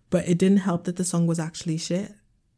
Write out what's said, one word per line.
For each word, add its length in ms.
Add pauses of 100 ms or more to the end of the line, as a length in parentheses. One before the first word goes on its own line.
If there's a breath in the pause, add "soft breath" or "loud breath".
But 180
it 100
didn't 220
help 260
that 100
the 80
song 240
was 120
actually 380
shit. 340 (460)